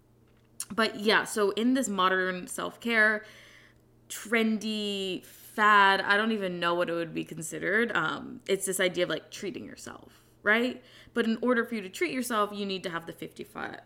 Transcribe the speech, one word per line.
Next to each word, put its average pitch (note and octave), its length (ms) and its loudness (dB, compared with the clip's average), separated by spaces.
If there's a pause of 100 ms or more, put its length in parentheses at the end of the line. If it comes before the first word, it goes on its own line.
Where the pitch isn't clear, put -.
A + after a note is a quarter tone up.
(720)
but G#3+ 260 0
yeah, G3 240 4
so G3+ 260 0
in A3+ 240 2
this C4 140 0
modern F#3 580 2
self-care, G#3+ 800 0 (840)
trendy G#3 1160 -2
fad, G3+ 760 4
I G3+ 160 2
don't A3 160 2
even F#3 280 -2
know E3+ 140 2
what F3 140 0
it E3 60 -2
would E3 180 -4
be D#3+ 120 -6
considered. E3 680 -2
Um, D#3 520 -2
it's F#3+ 180 0
this F#3+ 160 -2
idea F3+ 240 2
of, E3 60 -2
like, - 200 -6
treating A#2 360 -10
yourself, - 560 -18 (200)
right? A#3 400 0 (320)
But A#3 120 2
in A3 160 0
order A#3+ 200 2
for A#3 120 -6
you G#3+ 80 -6
to F#3 80 -12
treat F4 220 -4
yourself, A3 420 -2
you G3+ 100 -4
need F#3+ 200 -4
to F#3+ 40 -6
have E3 160 -6
the E3+ 80 -12
fifty-five, - 720 -12